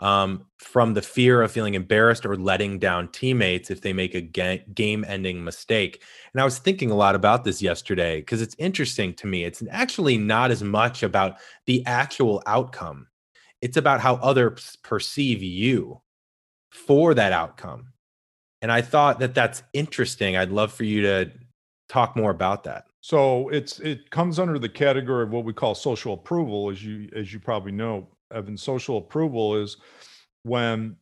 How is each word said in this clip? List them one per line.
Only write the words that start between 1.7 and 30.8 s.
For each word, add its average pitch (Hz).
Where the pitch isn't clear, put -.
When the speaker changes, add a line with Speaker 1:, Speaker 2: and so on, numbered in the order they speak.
Speaker 1:
embarrassed 110
or 101
letting 95
down 87
teammates 104
if 92
they 101
make 92
a 90
ga-, 92
game-ending 98
mistake." 92
And 131
I 135
was 127
thinking 190
a 104
lot 98
about 104
this 98
yesterday 85
'cause 113
it's 113
interesting 143
to -
me. 92
It's 87
actually 185
not 110
as 104
much 107
about 95
the 127
actual 123
outcome. 90
It's 123
about 139
how 127
others 127
perceive 113
you 92
for 151
that 104
outcome. 82
And 113
I 117
thought 139
that 127
that's 127
interesting. 127
I'd 92
love 107
for -
you 104
to 98
talk 120
more 107
about 95
that. 57
Speaker 2:
So 135
it's, -
it 151
comes 165
under 170
the 117
category 131
of 107
what 117
we 113
call 110
social 117
approval, 104
as 98
you, 107
as 101
you 107
probably 101
know, 107
Evan. 104
Social 131
approval 113
is 104
when 113